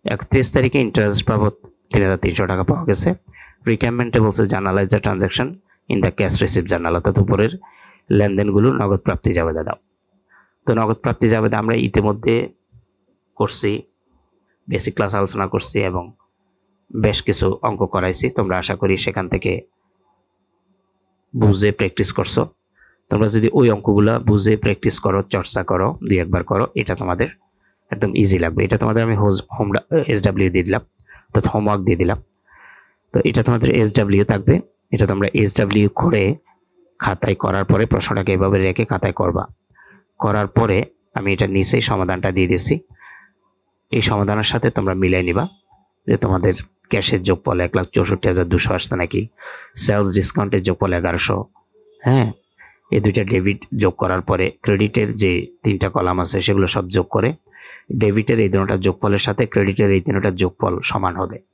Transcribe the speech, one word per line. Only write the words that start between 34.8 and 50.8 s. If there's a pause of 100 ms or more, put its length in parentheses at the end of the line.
এটা
তোমরা (140)
এসডাব্লিউ (140)
করে (760)
খাতায়
করার
পরে
প্রশ্নটাকে
এভাবে
রেখে
খাতায়
করবা। (720)
করার
পরে (300)
আমি
এটা
নিচেই
সমাধানটা
দিয়ে
দিছি। (1160)
এই
সমাধানের
সাথে
তোমরা
মিলাই
নিবা (580)
যে
তোমাদের (360)
ক্যাশের
যোগফল
এক
লাখ
চৌষট্টি
হাজার
দুশো
আসছে
নাকি, (460)
সেলস
ডিসকাউন্টের
যোগফল